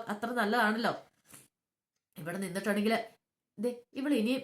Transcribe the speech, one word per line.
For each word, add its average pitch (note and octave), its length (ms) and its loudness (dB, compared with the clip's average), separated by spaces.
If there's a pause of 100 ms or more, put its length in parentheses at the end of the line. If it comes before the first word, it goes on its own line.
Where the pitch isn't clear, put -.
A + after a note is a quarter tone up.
അത്ര G#3 220 -4
നല്ലതാണല്ലോ. A3+ 640 2 (1200)
ഇവിടെ E3+ 220 -8
നിന്നിട്ടുണ്ടെങ്കിൽ G3+ 560 0 (640)
ദേ, A#3 120 -2 (220)
ഇവൾ C#4 220 -2
ഇനിയും A#3+ 300 2